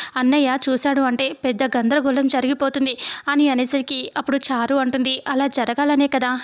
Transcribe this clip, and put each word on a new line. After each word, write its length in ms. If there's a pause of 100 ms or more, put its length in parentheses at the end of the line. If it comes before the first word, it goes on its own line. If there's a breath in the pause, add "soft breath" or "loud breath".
(160 loud breath)
అన్నయ్య 460
చూశాడు 400
అంటే 240 (180)
పెద్ద 200
గందరగోళం 640
జరిగిపోతుంది" 680 (340 loud breath)
అని 220
అనేసరికి, 500 (180)
అప్పుడు 200
చారు 380
అంటుంది, 380 (140)
"అలా 200
జరగాలనే 600
కదా 240 (120)